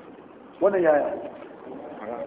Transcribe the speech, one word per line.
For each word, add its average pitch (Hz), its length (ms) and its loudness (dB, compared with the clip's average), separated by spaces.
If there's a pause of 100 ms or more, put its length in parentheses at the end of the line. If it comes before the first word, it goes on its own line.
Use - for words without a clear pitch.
(600)
Wannan 190 220 4
yaya? 151 320 6 (1120)